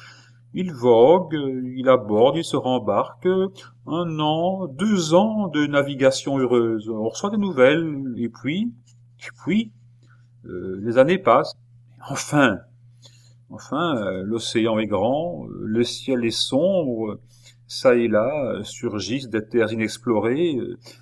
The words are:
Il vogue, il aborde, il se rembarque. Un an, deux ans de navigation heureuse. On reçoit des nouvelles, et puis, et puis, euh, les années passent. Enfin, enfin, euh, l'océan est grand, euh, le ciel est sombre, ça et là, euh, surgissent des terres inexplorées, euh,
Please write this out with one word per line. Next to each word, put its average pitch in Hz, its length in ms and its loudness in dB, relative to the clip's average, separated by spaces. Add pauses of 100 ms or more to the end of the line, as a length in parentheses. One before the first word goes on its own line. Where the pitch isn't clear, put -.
(540)
Il 180 180 -6
vogue, 151 640 6 (400)
il 131 140 2
aborde, 113 480 4
il 165 60 -2
se - 140 -4
rembarque. 120 680 -2 (600)
Un 160 320 -4
an, 165 480 -2
deux 165 480 0
ans 214 320 2
de 151 180 0
navigation 139 720 2
heureuse. 117 520 2
On 110 200 -4
reçoit 202 220 -4
des 220 60 -2
nouvelles, 151 640 0 (140)
et 117 120 -4
puis, 180 420 -6 (480)
et - 120 -18 (120)
puis, 220 280 -2 (760)
euh, 92 380 -10
les 117 160 4
années 156 180 6
passent. 131 380 2 (520)
Enfin, 131 520 0 (920)
enfin, 147 480 -4
euh, 92 260 -4
l'océan 110 540 -2
est 110 80 0
grand, 120 640 -2
euh, 98 180 -12
le 110 180 0
ciel 123 400 -2
est 117 60 0
sombre, 131 880 -2 (460)
ça - 300 2
et 117 120 2
là, 113 460 0
euh, 101 100 -8
surgissent 107 680 -6
des 104 140 -4
terres 110 300 0
inexplorées, 117 800 -2
euh, 92 220 -8 (240)